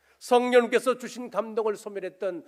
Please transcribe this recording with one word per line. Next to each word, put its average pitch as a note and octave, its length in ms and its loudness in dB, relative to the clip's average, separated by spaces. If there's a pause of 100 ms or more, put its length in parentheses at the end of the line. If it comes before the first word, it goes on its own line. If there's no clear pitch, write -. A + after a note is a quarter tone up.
(180)
성령께서 B3 800 4
주신 A3+ 340 -12
감동을 G#3+ 460 -4
소멸했던 F#3 720 -8